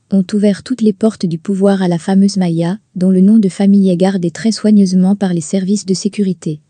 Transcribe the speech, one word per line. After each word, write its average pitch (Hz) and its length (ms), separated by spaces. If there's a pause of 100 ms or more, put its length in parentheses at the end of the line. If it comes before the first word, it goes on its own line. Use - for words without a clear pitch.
(120)
ont 196 120 (100)
ouvert 202 280
toutes 247 200
les 214 120
portes 214 320
du 160 140
pouvoir 196 420
à 185 60
la 175 100
fameuse 196 400
Maya, 170 400 (180)
dont 185 140
le 185 120
nom 214 180
de 196 100
famille 196 400
est 175 80
gardé 180 320
très 220 220
soigneusement 196 640
par 190 180
les 170 80
services 196 460
de 190 80
sécurité. 180 640 (100)